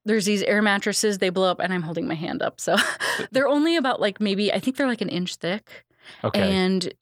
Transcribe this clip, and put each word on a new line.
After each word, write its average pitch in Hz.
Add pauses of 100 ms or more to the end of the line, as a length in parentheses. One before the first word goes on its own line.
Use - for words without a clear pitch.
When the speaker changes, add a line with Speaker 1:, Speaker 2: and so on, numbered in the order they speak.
Speaker 1:
there's 214
these 208
air 208
mattresses, 202
they 190
blow 185
up, 175
and 185
I'm 180
holding 165
my -
hand -
up. -
So 175 (280)
<laughs> -
they're 269
only 294
about, 269
like, 202
maybe, 202
I -
think 262
they're, 277
like, 240
an 196
inch 180
thick. - (360)
Speaker 2:
Okay. -
Speaker 1:
And 190